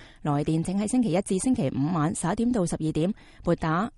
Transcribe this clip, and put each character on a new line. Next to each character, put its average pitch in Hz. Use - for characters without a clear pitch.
來 147
電 160
請 180
喺 208
星 254
期 214
一 190
至 190
星 254
期 151
五 147
晚 156
十 -
一 180
點 233
到 202
十 170
二 156
點 165
撥 175
打 170